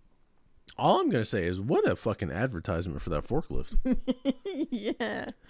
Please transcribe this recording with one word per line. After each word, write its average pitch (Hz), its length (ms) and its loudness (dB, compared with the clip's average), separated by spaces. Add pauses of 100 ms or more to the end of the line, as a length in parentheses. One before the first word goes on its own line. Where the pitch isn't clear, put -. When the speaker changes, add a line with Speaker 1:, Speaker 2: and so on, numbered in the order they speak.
(760)
Speaker 1:
all 190 240 4
I'm 330 80 2
gonna 113 160 2
say 98 200 0
is, 92 140 0
what 202 300 2
a 90 60 2
fucking 95 360 -2
advertisement 87 720 -2
for - 80 -6
that 76 180 -2
forklift. - 560 0
Speaker 2:
<laughs> 262 520 0 (360)
Yeah. 226 600 -4 (180)